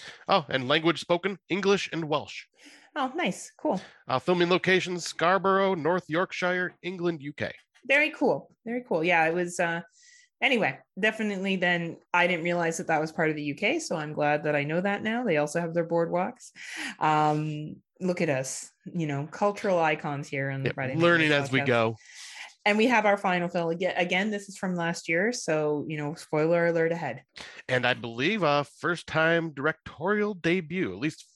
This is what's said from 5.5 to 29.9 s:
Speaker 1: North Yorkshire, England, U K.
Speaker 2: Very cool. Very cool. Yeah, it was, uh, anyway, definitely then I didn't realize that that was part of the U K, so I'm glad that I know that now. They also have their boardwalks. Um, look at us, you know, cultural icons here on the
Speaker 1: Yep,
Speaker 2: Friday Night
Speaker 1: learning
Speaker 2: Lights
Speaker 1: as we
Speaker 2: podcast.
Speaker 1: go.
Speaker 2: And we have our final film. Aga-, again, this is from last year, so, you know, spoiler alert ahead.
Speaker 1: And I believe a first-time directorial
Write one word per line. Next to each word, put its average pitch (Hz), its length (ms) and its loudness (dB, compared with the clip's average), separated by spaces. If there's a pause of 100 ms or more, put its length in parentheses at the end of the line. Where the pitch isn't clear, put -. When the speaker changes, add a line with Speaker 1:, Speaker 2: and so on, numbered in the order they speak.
Speaker 1:
North 170 340 0
Yorkshire, 180 720 -2
England, 175 400 -4
U 143 120 -8
K. - 200 -6 (320)
Speaker 2:
Very 294 240 2
cool. 220 400 0 (160)
Very 240 240 -4
cool. 165 140 0
Yeah, 165 240 4
it 165 60 2
was, 175 260 -2
uh, 170 220 0 (600)
anyway, 220 380 2 (200)
definitely 202 560 0
then 175 420 0 (180)
I 175 100 6
didn't 175 180 0
realize 170 340 0
that 175 100 -6
that 160 120 2
was 156 120 -2
part 160 180 0
of 156 60 -2
the 151 80 -6
U 143 120 -4
K, 226 240 0
so 254 160 -6
I'm 151 180 -6
glad 147 320 0
that 151 100 2
I 143 80 0
know 156 180 -2
that 202 220 -2
now. 226 200 -2
They 180 140 2
also 151 240 0
have 165 140 -4
their 170 120 0
boardwalks. 170 640 -2 (500)
Um, 151 760 2 (260)
look 180 200 -2
at 165 80 2
us, 131 420 -4 (200)
you 170 140 -2
know, 143 220 -2
cultural 202 520 0
icons 156 480 0
here 139 220 -4
on 135 140 -4
the 135 60 0
Speaker 1:
Yep, - 60 -4
Speaker 2:
Friday 131 200 -4
Night 160 80 0
Speaker 1:
learning 170 260 6
Speaker 2:
Lights 143 160 4
Speaker 1:
as 131 60 -8
we 135 100 2
Speaker 2:
podcast. 139 60 -4
Speaker 1:
go. 117 280 4 (720)
Speaker 2:
And 208 120 4
we 220 100 6
have 226 180 4
our 202 120 6
final 180 320 0
film. 170 220 0
Aga-, 170 260 -2
again, 185 340 0
this 202 180 -6
is 190 80 -18
from 185 180 -4
last 170 320 -4
year, 180 240 2
so, 151 560 -2
you 156 100 -6
know, 147 180 -4
spoiler 170 520 2
alert 165 240 2
ahead. 165 320 -4 (460)
Speaker 1:
And 127 160 2
I 123 80 4
believe 120 500 -2
a 143 220 2
first-time 165 880 0
directorial 180 800 -2